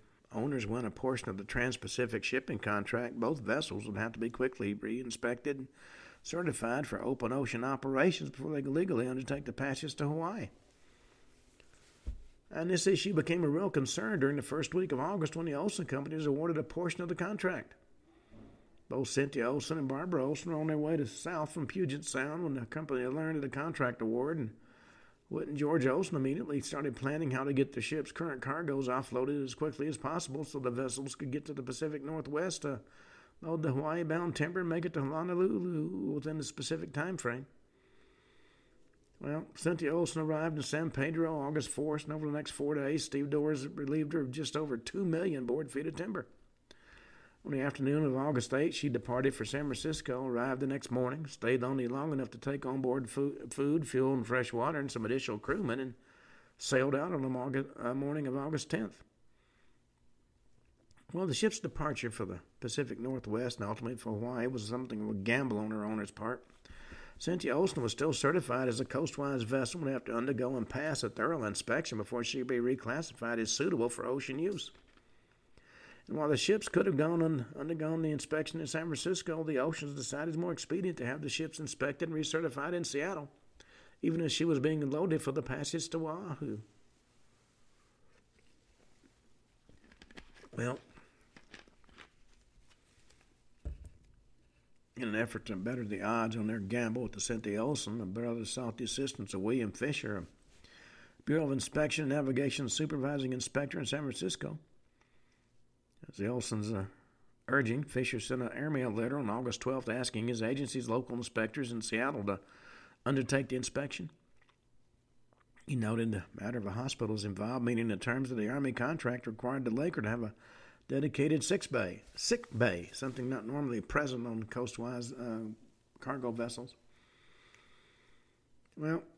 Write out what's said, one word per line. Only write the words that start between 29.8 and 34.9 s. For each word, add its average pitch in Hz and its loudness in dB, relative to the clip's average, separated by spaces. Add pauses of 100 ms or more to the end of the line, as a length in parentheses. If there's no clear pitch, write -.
as 143 -2
possible 147 -2
so 147 -6
the 127 0
vessels 131 -2
could 139 -4
get 143 -2
to 151 -6
the 139 -4
Pacific 139 -4
Northwest 156 -2
to 139 -2 (600)
load 165 0
the 151 4
Hawaii-bound 160 0
timber 175 2
and 170 0
make 165 2
it 170 -2